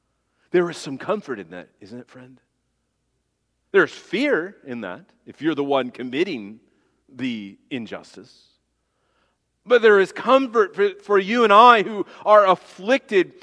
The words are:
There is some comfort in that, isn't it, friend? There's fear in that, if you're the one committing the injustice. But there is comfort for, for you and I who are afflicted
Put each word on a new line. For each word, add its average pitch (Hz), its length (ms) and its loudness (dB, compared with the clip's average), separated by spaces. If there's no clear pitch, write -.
There 175 180 0
is 151 60 -12
some 135 220 -12
comfort 180 420 -8
in 85 120 -18
that, 87 180 -18
isn't 107 180 -20
it, 123 120 -20
friend? 127 320 -20
There's 180 220 0
fear 202 720 -6
in 120 160 -12
that, 101 240 -14
if 120 160 -20
you're 151 140 -4
the 143 80 -6
one 135 280 -2
committing 123 680 -8
the 120 480 -12
injustice. - 800 -16
But 233 160 2
there 214 160 6
is 190 140 0
comfort 233 640 0
for, 202 140 0
for 202 160 0
you 220 280 0
and 202 80 4
I 226 300 8
who 202 220 -8
are 208 200 6
afflicted 190 960 -2